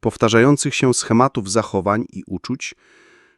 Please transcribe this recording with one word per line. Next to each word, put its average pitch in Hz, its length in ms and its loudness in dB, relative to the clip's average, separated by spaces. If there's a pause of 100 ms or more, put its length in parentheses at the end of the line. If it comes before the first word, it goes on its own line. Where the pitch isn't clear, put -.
powtarzających 120 720 2
się 127 200 2
schematów 117 560 0
zachowań 104 640 -2
i 98 140 -14
uczuć, - 480 -10 (640)